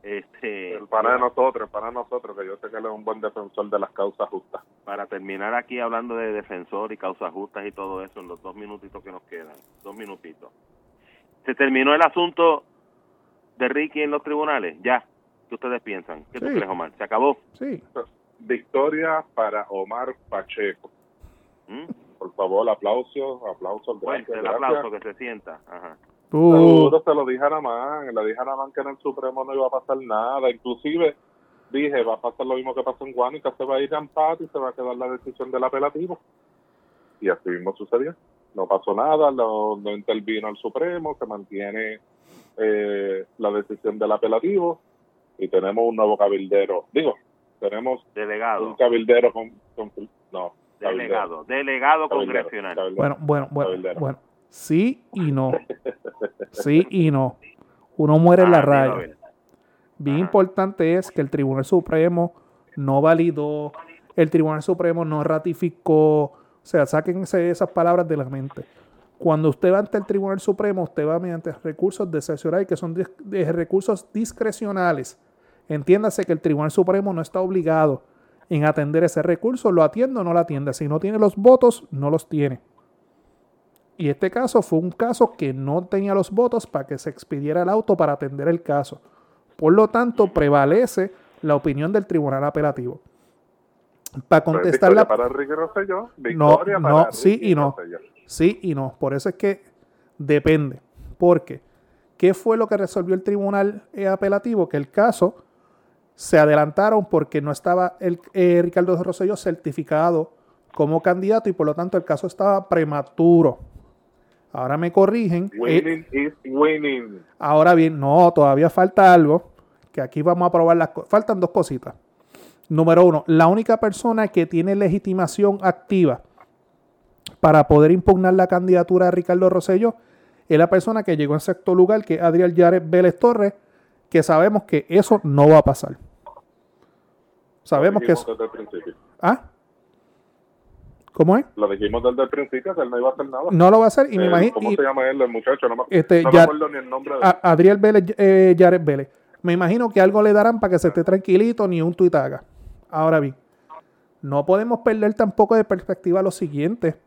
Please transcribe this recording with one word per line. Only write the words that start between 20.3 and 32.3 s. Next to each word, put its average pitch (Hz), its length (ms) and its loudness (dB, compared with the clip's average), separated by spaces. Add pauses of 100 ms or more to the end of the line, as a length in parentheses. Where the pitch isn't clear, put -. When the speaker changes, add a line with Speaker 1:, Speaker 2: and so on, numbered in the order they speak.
Speaker 2:
Pacheco. 101 600 -10 (800)
Speaker 1:
¿Mm? 131 160 -18 (340)
Speaker 2:
Por 92 160 -18
favor, 98 360 -2
aplausos, 127 680 -6 (140)
aplausos, 104 460 -12
Speaker 1:
Fuerte 120 320 -10
Speaker 2:
gracias, 110 60 -8
Speaker 1:
el 104 40 -10
Speaker 2:
gracias. 123 360 -4
Speaker 1:
aplauso 123 120 -10
que 104 100 -12 (120)
se - 60 -18
sienta. 110 480 -16
Ajá. 87 300 -20 (360)
Speaker 3:
Uh. 165 200 6
Speaker 2:
Seguro 160 520 8
se 156 100 0
lo 143 120 -2
dije 131 180 -4
a 147 60 0
Namán, 139 640 -8
le 107 120 -4
dije 113 140 -8
a 127 40 -6
Namán 135 280 -10
que 143 100 -10
en 131 60 -10
el 135 100 -16
Supremo 131 460 -8
no 135 100 -12
iba 135 120 -2
a 123 40 -2
pasar 131 280 -6
nada. 127 520 -4
Inclusive 147 680 -4 (540)
dije, 139 340 -4
va 113 100 -4
a - 60 -12
pasar 123 260 -8